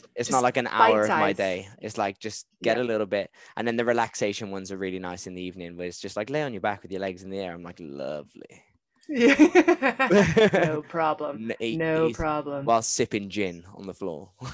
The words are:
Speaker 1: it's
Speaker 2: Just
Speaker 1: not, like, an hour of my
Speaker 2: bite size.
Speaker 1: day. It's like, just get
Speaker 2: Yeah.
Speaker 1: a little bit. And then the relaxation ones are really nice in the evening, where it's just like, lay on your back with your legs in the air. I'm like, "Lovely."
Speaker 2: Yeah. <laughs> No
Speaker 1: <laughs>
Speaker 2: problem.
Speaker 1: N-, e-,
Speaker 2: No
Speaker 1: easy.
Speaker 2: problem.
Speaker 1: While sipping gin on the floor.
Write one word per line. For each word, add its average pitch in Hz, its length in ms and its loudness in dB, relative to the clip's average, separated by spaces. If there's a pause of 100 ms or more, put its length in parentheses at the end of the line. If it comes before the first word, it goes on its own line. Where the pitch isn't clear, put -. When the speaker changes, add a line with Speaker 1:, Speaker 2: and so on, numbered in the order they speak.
(160)
Speaker 1:
it's 117 140 -4
Speaker 2:
Just - 20 0
Speaker 1:
not, 127 120 4
like, 123 140 2
an 120 100 0
hour 110 360 4
of 107 60 2
my 165 100 2
Speaker 2:
bite 98 180 0
size. - 0 -
Speaker 1:
day. 95 300 -2 (140)
It's 117 160 -12
like, 101 220 -4
just - 260 -12 (180)
get 113 140 2
Speaker 2:
Yeah. 127 60 0
Speaker 1:
a - 20 -2
little 107 220 -2
bit. 98 240 -2 (240)
And 113 120 -4
then 117 80 -2
the 117 100 0
relaxation 113 680 -2
ones 95 200 -10
are 98 60 -10
really 92 220 -6
nice 90 280 -10
in 92 80 -14
the 90 60 -10
evening, 87 360 -12
where 90 100 -8
it's 87 120 -12
just 98 180 -12
like, 107 120 -6
lay 151 140 -4
on 135 100 -6
your 92 80 -10
back 104 200 -4
with 87 100 -16
your 95 100 -6
legs 95 220 -8
in 95 60 -14
the 95 100 -8
air. 90 140 -8
I'm 87 100 -14
like, 85 160 -16
"Lovely." 69 840 -12 (460)
Speaker 2:
Yeah. 269 260 6
<laughs> 247 1160 6
No 156 280 2
Speaker 1:
<laughs> - 80 -14
Speaker 2:
problem. 151 640 -2
Speaker 1:
N-, - 100 -4
e-, 117 160 -2
Speaker 2:
No 160 300 2
Speaker 1:
easy. - 60 0
Speaker 2:
problem. 147 520 -4
Speaker 1:
While 113 160 4
sipping 107 480 -2
gin 90 340 -4 (100)
on 98 140 -14
the 90 60 -10
floor. 90 380 -8 (220)